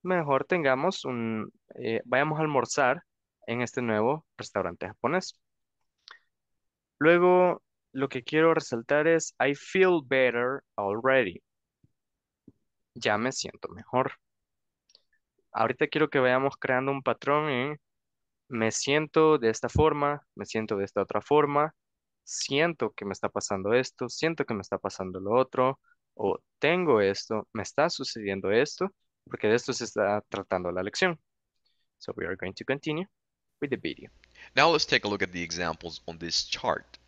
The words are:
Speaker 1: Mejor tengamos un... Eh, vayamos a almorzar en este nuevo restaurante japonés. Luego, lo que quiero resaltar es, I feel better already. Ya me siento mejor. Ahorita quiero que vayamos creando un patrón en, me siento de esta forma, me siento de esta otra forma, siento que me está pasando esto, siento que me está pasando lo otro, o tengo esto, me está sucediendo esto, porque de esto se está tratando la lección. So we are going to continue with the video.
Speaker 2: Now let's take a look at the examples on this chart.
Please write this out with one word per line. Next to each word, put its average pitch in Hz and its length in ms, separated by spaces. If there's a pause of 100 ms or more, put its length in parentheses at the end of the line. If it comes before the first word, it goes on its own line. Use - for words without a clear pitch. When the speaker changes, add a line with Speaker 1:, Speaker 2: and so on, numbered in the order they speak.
Speaker 1:
Mejor 151 400
tengamos 151 640
un... 113 460 (240)
Eh, 113 300
vayamos 143 340
a - 20
almorzar 143 600 (440)
en 117 140
este 123 200
nuevo 117 440 (120)
restaurante 92 500
japonés. - 520 (1600)
Luego, 180 640 (300)
lo 135 160
que 123 140
quiero 160 300
resaltar 147 540
es, 165 320
I 135 140
feel 180 500
better 127 600 (120)
already. 107 680 (1500)
Ya 110 220
me 120 140
siento - 380
mejor. - 440 (1400)
Ahorita 120 360
quiero 151 220
que 143 100
vayamos 131 380
creando 131 340
un 135 120
patrón 147 460
en, 139 300 (680)
me 110 240
siento 156 680
de 117 120
esta 113 200
forma, 147 560 (100)
me 101 100
siento 110 320
de 98 80
esta 101 160
otra 101 200
forma, 147 540 (480)
siento 143 680
que - 140
me 98 80
está 98 160
pasando 101 440
esto, 123 360
siento 156 360
que - 80
me 101 80
está 98 160
pasando 95 420
lo 101 180
otro, 131 420 (340)
o 98 260 (200)
tengo 151 420
esto, 101 520
me 107 100
está 151 260
sucediendo 98 640
esto, 147 380 (360)
porque - 220
de 107 80
esto 123 180
se 120 120
está 104 440
tratando 92 420
la 92 120
lección. 165 360 (800)
So - 160
we 90 100
are 90 100
going 95 180
to - 120
continue 151 400 (560)
with 143 80
the 123 80
video. - 320 (460)
Speaker 2:
Now 151 160
let's 156 140
take 123 200
a 104 40
look 101 120
at 90 100
the 87 120
examples 82 640
on 82 100
this 82 300
chart. - 600